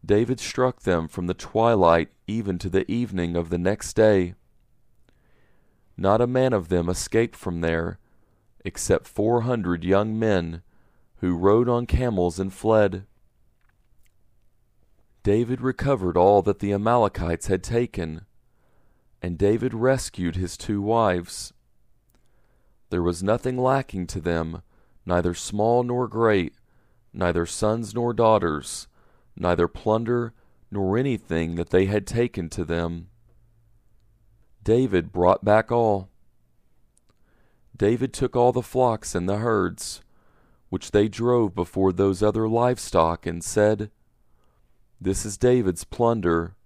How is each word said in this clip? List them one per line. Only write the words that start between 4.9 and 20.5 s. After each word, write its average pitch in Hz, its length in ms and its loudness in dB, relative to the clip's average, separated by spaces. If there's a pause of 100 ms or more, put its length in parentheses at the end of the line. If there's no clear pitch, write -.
Not 98 260 4
a 123 40 2
man 127 280 2
of 87 160 -2
them 87 180 0
escaped 113 480 -2
from 85 240 -6
there, 82 400 -4 (640)
except - 420 -2
four 113 360 0
hundred 92 420 -2
young 104 340 0
men, 87 440 -2 (560)
who 90 180 -2
rode 104 320 4
on 120 180 0
camels 92 540 0
and 95 120 -4
fled. 101 540 0 (2250)
David 117 380 0
recovered 120 560 -2
all 95 260 6
that 98 160 -2
the 101 140 -4
Amalekites 101 720 0
had 92 160 0
taken, 92 640 -6 (1000)
and 87 140 -6
David 110 340 0
rescued 113 640 -2
his 90 220 -6